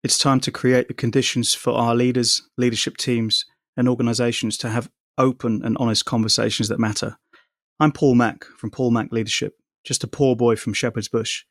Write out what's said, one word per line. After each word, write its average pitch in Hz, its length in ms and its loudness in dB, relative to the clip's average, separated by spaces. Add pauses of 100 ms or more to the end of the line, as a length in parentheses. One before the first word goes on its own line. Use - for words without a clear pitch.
It's - 160 -2
time 135 220 2
to - 100 -4
create 127 360 2
the - 60 -10
conditions 123 600 0
for - 180 -2
our 117 200 2
leaders, 123 640 0
leadership 123 420 0
teams, 113 480 0 (300)
and 123 140 2
organizations 120 680 0
to 117 120 -6
have 120 200 -4 (280)
open 127 480 0
and 113 140 0
honest 117 260 0
conversations 110 640 0
that 110 100 -2
matter. - 380 -2 (640)
I'm 151 120 4
Paul 139 240 4
Mack 120 300 2
from - 240 -12
Paul 127 220 0
Mack 113 200 0
Leadership, - 440 -4 (280)
just - 220 -4
a - 20 -14
poor 131 280 2
boy 117 200 4
from 107 180 -6
Shepherd's 113 360 -4
Bush - 420 -4